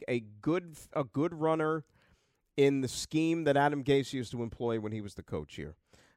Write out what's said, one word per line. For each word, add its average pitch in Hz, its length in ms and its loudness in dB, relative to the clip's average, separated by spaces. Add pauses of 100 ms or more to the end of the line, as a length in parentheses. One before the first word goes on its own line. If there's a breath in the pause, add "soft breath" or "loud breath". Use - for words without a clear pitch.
a 123 120 0 (220)
good, 170 360 -2 (160)
a 156 100 0
good 151 300 -2
runner 160 500 0 (720)
in 139 240 6
the 127 60 0
scheme 165 560 0
that 143 120 4
Adam 143 280 2
Gase 139 300 2
used 127 180 -6
to 120 100 -4
employ 117 380 -2
when 107 120 -4
he 110 100 -4
was 101 120 -12
the 95 100 -14
coach 76 320 -8
here. 76 200 -10 (420 soft breath)